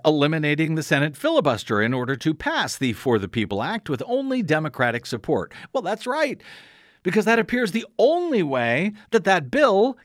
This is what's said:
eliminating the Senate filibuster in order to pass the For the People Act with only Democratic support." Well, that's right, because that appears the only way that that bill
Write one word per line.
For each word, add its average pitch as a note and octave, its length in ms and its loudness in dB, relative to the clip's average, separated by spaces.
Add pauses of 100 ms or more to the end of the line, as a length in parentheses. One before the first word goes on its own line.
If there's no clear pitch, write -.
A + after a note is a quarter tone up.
eliminating D3+ 720 2
the D#3 80 -4
Senate D3 340 0
filibuster C#3+ 640 0
in A2+ 100 2
order C3 260 -2
to D#3 180 -2
pass - 420 -4
the B2+ 160 0
For A#2+ 240 2
the G2 100 -2
People G2+ 360 -4
Act G3+ 260 -6
with C3 160 -4
only C4 380 -2
Democratic C#3+ 640 0
support." A#2 440 -2 (220)
Well, - 80 -2
that's G#3 260 -6
right, C#4 320 -2 (640)
because F#3 220 0
that A3+ 140 4
appears A#3 340 0
the A3+ 120 -2 (140)
only D4+ 420 4
way C3+ 520 0 (160)
that A3 160 2
that E3+ 260 2
bill B3 540 4